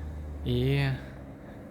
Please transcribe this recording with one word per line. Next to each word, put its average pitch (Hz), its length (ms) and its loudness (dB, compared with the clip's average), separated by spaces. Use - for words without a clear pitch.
І 131 420 6